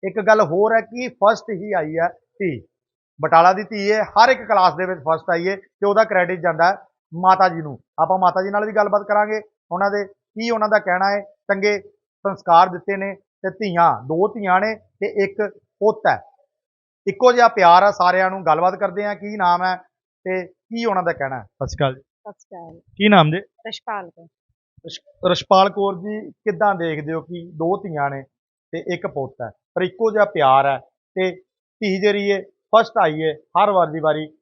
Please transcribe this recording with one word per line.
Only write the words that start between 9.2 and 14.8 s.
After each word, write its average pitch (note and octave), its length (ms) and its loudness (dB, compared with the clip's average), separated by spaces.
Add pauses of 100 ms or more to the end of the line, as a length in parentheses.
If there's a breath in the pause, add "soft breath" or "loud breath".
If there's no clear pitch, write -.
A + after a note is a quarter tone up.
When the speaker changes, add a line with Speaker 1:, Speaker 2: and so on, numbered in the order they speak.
Speaker 1:
ਉਹਨਾਂ G3 200 -2
ਦੇ G3+ 140 -4
ਕੀ G#3+ 440 -10
ਉਹਨਾਂ A3 200 0
ਦਾ G#3 100 4
ਕਹਿਣਾ F#3+ 320 0
ਹੈ। G3+ 100 -2
ਚੰਗੇ G3+ 580 -4 (460)
ਸੰਸਕਾਰ F#3 440 4
ਦਿੱਤੇ F3 280 -6
ਨੇ G3 160 -8
ਤੇ - 360 -12
ਧੀਆਂ, F3 420 0 (160)
ਦੋ E3 260 0
ਧੀਆਂ F#3+ 260 0
ਨੇ A3 160 -4
ਤੇ - 320 -10 (160)